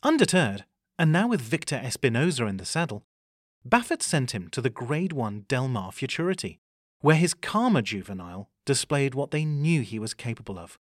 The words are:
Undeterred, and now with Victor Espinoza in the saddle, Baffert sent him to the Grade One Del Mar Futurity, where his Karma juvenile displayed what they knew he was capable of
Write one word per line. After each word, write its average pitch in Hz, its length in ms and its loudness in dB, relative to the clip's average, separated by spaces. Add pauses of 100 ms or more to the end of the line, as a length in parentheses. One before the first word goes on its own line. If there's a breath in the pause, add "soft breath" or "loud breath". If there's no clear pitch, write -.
Undeterred, 185 640 4 (320)
and 160 120 4
now 180 160 4
with 226 140 0
Victor 120 420 -4
Espinoza 123 640 0
in 98 120 -4
the 92 80 -10
saddle, 160 400 -4 (600)
Baffert 240 360 2
sent 131 300 0
him 90 180 -8
to - 100 -4
the 127 80 0
Grade 151 460 -4
One 107 340 -4
Del 131 200 0
Mar 101 220 -4
Futurity, 160 720 -4 (400)
where 156 160 6
his 170 160 4
Karma 214 480 2
juvenile 95 720 -8 (160)
displayed 139 480 0
what 139 160 -4
they 151 160 0
knew 151 340 2
he 110 180 -4
was 113 140 -6
capable 110 460 -8
of 85 300 -16